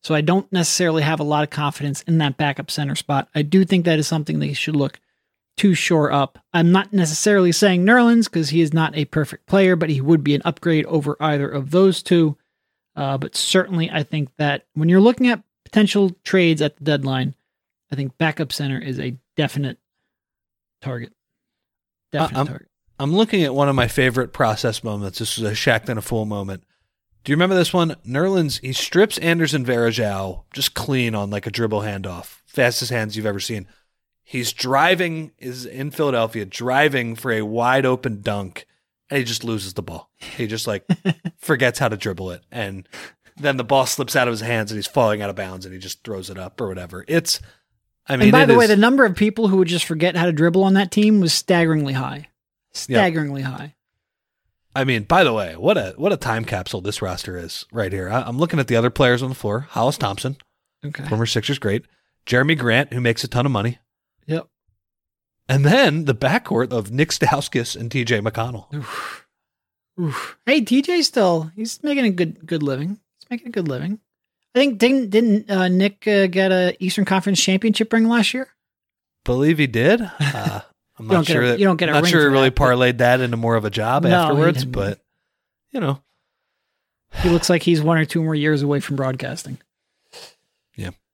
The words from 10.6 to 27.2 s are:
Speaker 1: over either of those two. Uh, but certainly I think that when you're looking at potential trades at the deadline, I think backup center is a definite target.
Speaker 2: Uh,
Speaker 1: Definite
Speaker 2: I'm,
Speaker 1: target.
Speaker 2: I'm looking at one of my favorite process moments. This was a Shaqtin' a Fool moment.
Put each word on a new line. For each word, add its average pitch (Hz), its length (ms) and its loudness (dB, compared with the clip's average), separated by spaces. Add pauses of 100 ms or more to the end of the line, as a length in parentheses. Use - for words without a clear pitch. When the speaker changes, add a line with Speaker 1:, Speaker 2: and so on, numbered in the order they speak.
Speaker 1:
over 147 340 -2
either 147 300 0
of 139 220 -6
those 185 320 4
two. 165 340 4 (580)
Uh, 139 220 -4
but - 180 -8
certainly 180 540 0
I 151 140 -4
think 151 340 -4
that 147 380 -2
when 156 140 2
you're 190 120 6
looking 247 260 4
at 240 140 0 (220)
potential 196 600 2
trades 170 380 2
at 147 160 -2
the 147 60 -16
deadline, 135 500 -2 (580)
I 139 40 -8
think 135 240 -6
backup 156 340 -2
center 135 240 -6
is 131 220 -8
a 131 180 -8 (180)
definite 143 440 -4 (1000)
target. 123 320 -10 (1000)
Speaker 2:
Uh, 147 60 -2
Speaker 1:
Definite 127 200 -2
Speaker 2:
I'm, 139 60 0
Speaker 1:
target. - 220 -12 (320)
Speaker 2:
I'm 147 160 -2
looking 214 260 2
at 135 140 0
one 143 140 4
of 135 60 0
my 120 120 2
favorite 127 460 0
process 110 500 -2
moments. 101 340 -6
This - 180 -6
was 110 140 -4
a 107 60 -4
Shaqtin' 113 420 -2
a 101 60 -8
Fool 110 220 -4
moment. 98 380 -8 (600)